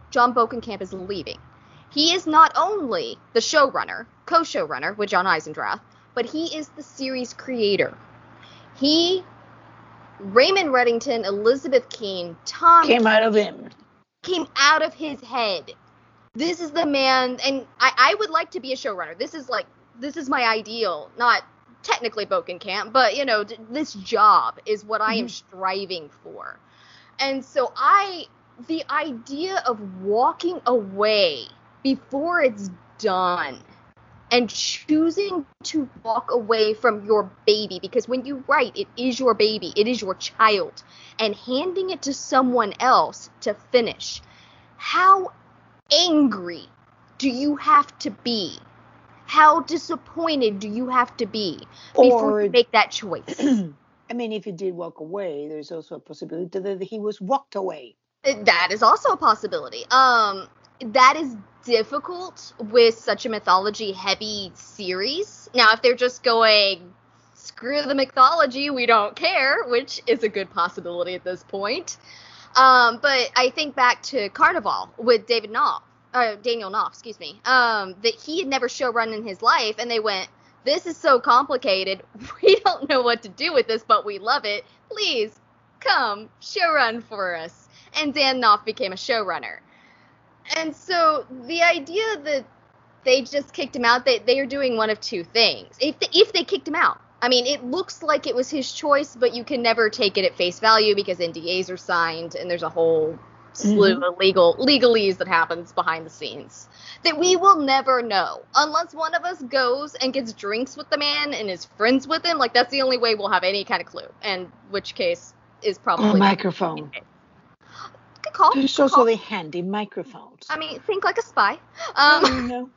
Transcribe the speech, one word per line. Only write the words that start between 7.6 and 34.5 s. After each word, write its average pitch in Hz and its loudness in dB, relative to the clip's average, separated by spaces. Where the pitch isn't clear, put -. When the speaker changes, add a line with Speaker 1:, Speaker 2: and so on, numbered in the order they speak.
Speaker 1:
He, 339 2
Raymond 285 2
Reddington, 240 0
Elizabeth 240 0
Keen, 180 -10
Tom 330 6
Speaker 2:
Came 233 4
out 220 6
of 220 2
him. - -2
Speaker 1:
Came 359 -4
out 302 4
of 311 -4
his 294 -10
head. 214 -6
This 330 -4
is 311 -10
the 330 0
man, 262 0
and 269 -4
I, 247 2
I 285 6
would 415 -4
like 330 -2
to 370 -10
be 262 -8
a 262 -6
showrunner. 175 -8
This 240 -8
is 277 -14
like, 214 -4
this - -10
is 285 -10
my 277 0
ideal, 214 -2
not 233 2
technically 220 -4
Bokenkamp, 190 -6
but, 247 4
you 277 -2
know, 214 0
d-, 214 -18
this 294 -6
job 196 2
is 208 -4
what 214 -4
I 220 -2
am 233 -2
Speaker 2:
Mm-hmm. - -12
Speaker 1:
striving 185 -8
for. 104 -16
And 269 -4
so 262 -2
I, 359 2
the 320 -4
idea 294 -6
of 202 -6
walking 285 0
away 202 0
before 277 -2
it's 208 0
done 180 -2
and 240 2